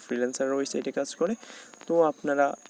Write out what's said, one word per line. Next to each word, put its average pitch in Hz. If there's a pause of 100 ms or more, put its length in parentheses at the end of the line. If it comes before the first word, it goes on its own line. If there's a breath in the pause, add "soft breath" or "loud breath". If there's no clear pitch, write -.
ফ্রিল্যান্সাররা 127
ওই 139
সাইটে 135
কাজ 139 (100)
করে। 185 (540 loud breath)
তো 165 (180)
আপনারা 143 (240)